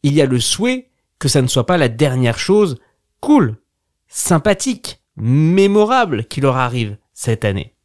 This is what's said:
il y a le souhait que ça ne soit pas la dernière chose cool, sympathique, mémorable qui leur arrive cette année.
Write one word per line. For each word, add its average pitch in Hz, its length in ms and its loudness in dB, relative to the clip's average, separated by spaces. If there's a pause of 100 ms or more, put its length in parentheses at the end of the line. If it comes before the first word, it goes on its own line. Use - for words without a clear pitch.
il 143 120 0
y 156 80 4
a 143 40 4
le 127 140 0
souhait 247 500 -4 (300)
que - 80 -4
ça 135 140 2
ne 127 60 0
soit 123 180 -2
pas 180 120 0
la 139 120 2
dernière 127 500 0
chose 190 400 0 (400)
cool, 196 380 2 (500)
sympathique, - 920 -2 (140)
mémorable 190 1080 2
qui - 160 -8
leur 131 160 2
arrive 120 400 -4 (160)
cette 113 320 -4
année. 98 400 -4